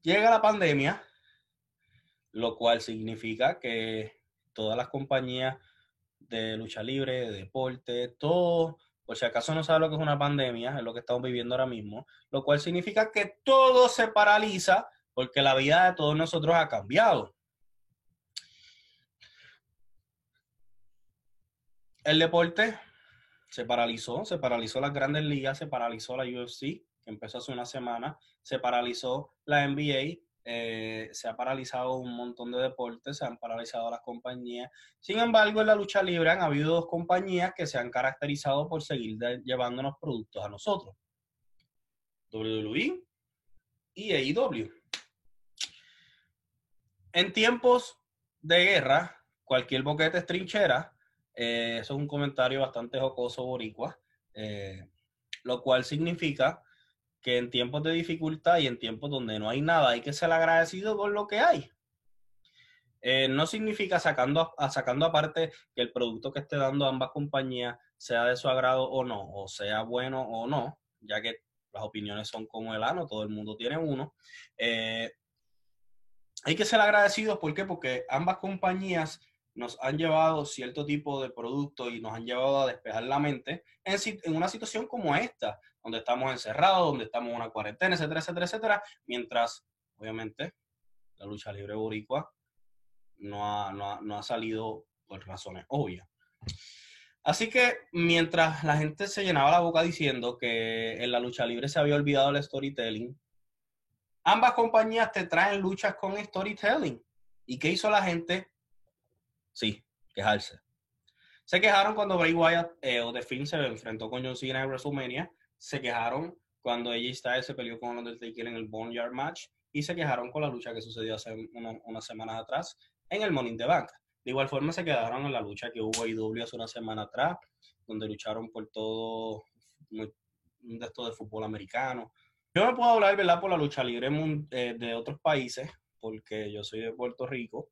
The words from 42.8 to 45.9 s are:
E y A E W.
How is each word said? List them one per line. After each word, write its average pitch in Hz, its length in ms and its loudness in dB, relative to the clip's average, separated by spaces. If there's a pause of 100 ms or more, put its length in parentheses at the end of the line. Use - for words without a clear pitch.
E 359 240 -4 (880)
y 202 180 -6
A 156 60 2
E 135 140 0
W. 170 400 -2 (2500)